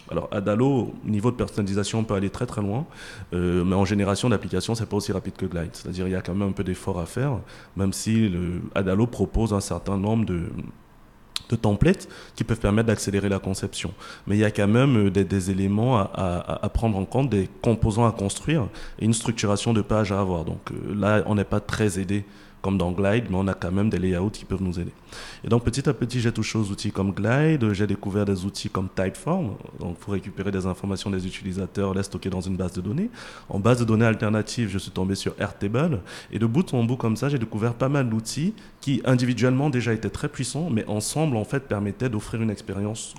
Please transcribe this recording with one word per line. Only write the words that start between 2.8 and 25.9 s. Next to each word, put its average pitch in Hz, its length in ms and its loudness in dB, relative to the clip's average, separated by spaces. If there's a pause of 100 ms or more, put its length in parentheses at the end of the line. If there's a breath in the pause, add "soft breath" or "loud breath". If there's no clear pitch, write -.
euh, 87 300 2
mais 92 100 4
en 98 120 6
génération 101 420 2
d'applications, 98 480 0
c'est 107 100 -4
pas 101 120 -2
aussi 101 160 -2
rapide 95 240 -4
que 95 80 -4
Glide. 85 260 -4
C'est-à-dire, 92 340 -6
il 92 60 0
y 92 40 0
a 92 60 -2
quand 90 140 -4
même 101 140 0
un - 20 -2
peu 92 140 -4
d'effort 90 340 -2
à 82 60 -2
faire, 123 340 -2 (380 loud breath)
même 98 160 2
si 110 340 2
le 87 340 -2 (140)
Adalo 98 320 2
propose 110 460 0
un 98 80 2
certain 92 360 -2
nombre 107 280 2
de, 85 240 -2 (1000)
de 120 60 2
templates 113 540 2 (260 loud breath)
qui - 80 -4
peuvent 113 160 0
permettre 110 280 2
d'accélérer 101 420 0
la 95 100 2
conception. 95 540 -6 (340 loud breath)
Mais 101 80 2
il 107 60 4
y 107 40 6
a 104 60 2
quand 101 160 2
même, 117 400 6
euh, - 20 4
des, 98 140 4
des 92 260 0
éléments 101 480 2
à, 98 160 2
à, 87 520 -2
à 98 40 0
prendre 110 280 0
en 95 80 0
compte, 135 240 0
des 98 200 2 (120)
composants 113 440 2
à 110 60 4
construire 98 560 -2 (320 loud breath)
et 104 60 0
une 113 80 4
structuration 113 580 0
de 110 100 4
page 107 300 2
à 98 80 2
avoir. 90 240 0
Donc, 85 280 -6
euh, - 220 -6
là, 104 340 4
on 104 80 2
n'est 98 100 2
pas 104 160 0
très 104 360 0
aidé 98 280 -2 (360 loud breath)
comme 98 160 2
dans 87 160 2
Glide, 101 360 2
mais 90 60 0
on 95 140 2
a 92 40 0
quand 90 200 -2
même 101 160 2
des 90 100 0
layouts 92 300 2
qui - 160 -10
peuvent 95 180 -4
nous 90 160 -2
aider. 87 140 -6 (500 loud breath)
Et - 60 -6
donc, 120 160 4
petit 135 240 0
à 139 40 2